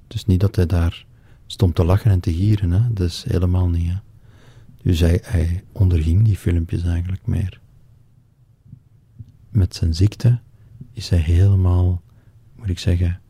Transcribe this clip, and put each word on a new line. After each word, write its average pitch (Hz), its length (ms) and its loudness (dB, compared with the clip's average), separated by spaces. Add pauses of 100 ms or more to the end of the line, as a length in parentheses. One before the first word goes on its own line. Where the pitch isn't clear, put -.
Het - 120 -20
is - 120 -8
niet 92 140 2
dat 95 160 0
hij 90 100 2
daar 85 400 -2 (400)
stond - 280 0
te 92 100 0
lachen 95 260 2
en 92 100 2
te 87 120 -4
gieren, 92 380 0
hè. 113 220 0
Dat 95 160 -2
is - 200 -10
helemaal 90 400 0
niet, 85 200 0
hè. 90 80 -4 (840)
Dus 80 180 0
hij, 85 220 2
hij 85 500 -2
onderging 87 520 2
die 104 120 2
filmpjes 87 460 -2
eigenlijk 87 440 -4
meer. - 340 -4 (1900)
Met 92 260 0
zijn 82 200 -2
ziekte 120 460 0 (520)
is - 160 -14
hij 90 100 2
helemaal, 90 840 2 (540)
moet - 120 -12
ik 87 100 -4
zeggen 87 520 -2